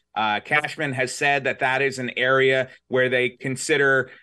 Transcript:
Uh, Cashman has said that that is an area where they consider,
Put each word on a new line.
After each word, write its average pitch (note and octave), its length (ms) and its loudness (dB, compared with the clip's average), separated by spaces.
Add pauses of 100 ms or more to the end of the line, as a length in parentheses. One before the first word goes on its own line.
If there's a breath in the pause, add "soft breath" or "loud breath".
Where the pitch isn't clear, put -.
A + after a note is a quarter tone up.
(160)
Uh, G#2+ 240 0
Cashman D3 540 -2
has B2+ 200 -4
said C#3+ 300 0
that C3 160 -4
that C3 220 0
is C3+ 180 -2
an B2 180 -6
area C3 520 2 (180 loud breath)
where B2+ 220 2
they B2 200 0
consider, C3+ 800 0 (140)